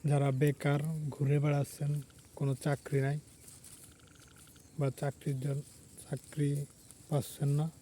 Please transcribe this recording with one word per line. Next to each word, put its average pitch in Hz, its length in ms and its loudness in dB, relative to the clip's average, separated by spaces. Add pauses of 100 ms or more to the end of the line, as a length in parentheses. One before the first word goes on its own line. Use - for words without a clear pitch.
যারা 139 240 4
বেকার 143 500 2 (300)
ঘুরে 143 280 2
বেড়াচ্ছেন, 143 600 0 (340)
কোনো 139 200 0
চাকরি 139 460 0
নাই 143 180 0 (1600)
বা 139 120 0
চাকরির 139 500 -4
জন-, 139 280 -4 (420)
চাকরি 143 560 -4 (420)
পাচ্ছেন 143 400 -2
না 151 220 2 (120)